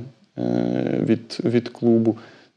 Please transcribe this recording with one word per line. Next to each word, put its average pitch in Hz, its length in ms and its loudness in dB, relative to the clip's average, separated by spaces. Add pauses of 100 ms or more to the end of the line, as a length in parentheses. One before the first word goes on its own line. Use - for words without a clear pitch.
(380)
е, 60 680 -2
від, - 380 -2
від 120 260 0
клубу. 113 480 2 (400)